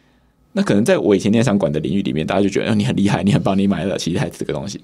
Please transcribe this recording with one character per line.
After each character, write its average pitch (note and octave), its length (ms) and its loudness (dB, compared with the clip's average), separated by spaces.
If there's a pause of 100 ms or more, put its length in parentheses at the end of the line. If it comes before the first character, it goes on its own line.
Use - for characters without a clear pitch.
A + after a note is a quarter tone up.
(540)
那 G3 100 0
可 F#3+ 100 2
能 G#2+ 120 2
在 F#3 120 4
我 G2+ 160 2
以 F#2+ 60 4
前 G#2 100 0
电 A2+ 140 2
商 G#2 160 2
馆 F2 100 0
的 D2 120 -4
领 C#2 120 -4
域 G2 80 0
里 B1+ 120 -2
面， D#2 120 -2
大 F#2+ 100 -2
家 G2 60 2
就 G2+ 60 2
觉 - 160 -2
得 F2+ 80 -2
，“哦， A2 40 0
你 G#2 100 2
很 F#2+ 100 -2
厉 G2 140 2
害， G2 120 0
你 G2 120 4
很 - 100 2
棒， G2 140 0
你 G2 100 2
买 E2+ 160 0
得 F2+ 140 -2
起 - 140 -4
一 - 20 -2
台 G2+ 160 -2
这 - 160 -10
个 - 80 -4
东 C#2+ 120 -6
西。” G#2 180 -10